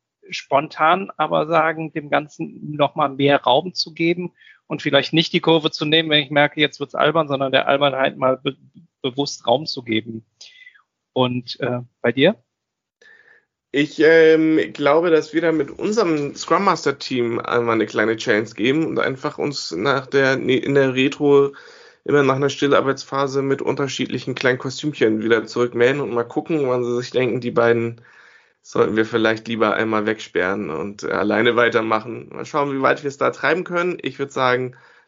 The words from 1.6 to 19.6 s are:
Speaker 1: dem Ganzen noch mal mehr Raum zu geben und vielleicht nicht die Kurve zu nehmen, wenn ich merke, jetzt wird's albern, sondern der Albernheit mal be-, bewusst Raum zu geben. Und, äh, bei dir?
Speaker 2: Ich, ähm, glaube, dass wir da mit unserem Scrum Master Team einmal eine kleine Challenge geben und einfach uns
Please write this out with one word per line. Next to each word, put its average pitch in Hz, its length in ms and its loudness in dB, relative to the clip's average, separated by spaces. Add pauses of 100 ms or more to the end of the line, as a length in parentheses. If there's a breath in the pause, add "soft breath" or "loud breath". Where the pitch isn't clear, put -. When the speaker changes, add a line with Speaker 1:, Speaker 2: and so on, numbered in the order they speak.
Speaker 1:
dem 147 180 -8
Ganzen 147 680 -6
noch 143 200 0
mal 147 120 0
mehr 139 340 2
Raum 151 320 0
zu 165 200 -8
geben 175 380 -2 (340 soft breath)
und - 160 -10
vielleicht 139 300 0
nicht 160 200 0
die 175 80 0
Kurve 160 300 2
zu - 140 -6
nehmen, 160 260 0
wenn 151 120 2
ich 131 80 -8
merke, 147 300 2
jetzt 147 200 -2
wird's 143 160 -10
albern, 151 320 2
sondern 135 240 -2
der 135 160 2
Albernheit 139 480 0
mal 131 200 0
be-, 135 200 -6 (460)
bewusst 135 440 -6
Raum 139 200 2
zu 135 160 -10
geben. 117 420 -6 (880 loud breath)
Und, 123 480 -2
äh, 123 200 -4 (220)
bei 120 100 0
dir? 151 240 2 (1400 soft breath)
Speaker 2:
Ich, 151 220 -2
ähm, 160 720 6
glaube, 151 380 2
dass 156 240 2
wir 160 80 0
da 165 100 2
mit 151 180 -2
unserem 170 640 -2
Scrum 175 300 0
Master 156 340 0
Team 120 400 -4
einmal 117 360 0
eine 110 100 2
kleine 110 320 0
Challenge 110 320 0
geben 139 380 0
und 131 120 -4
einfach 135 380 -4
uns 139 360 -6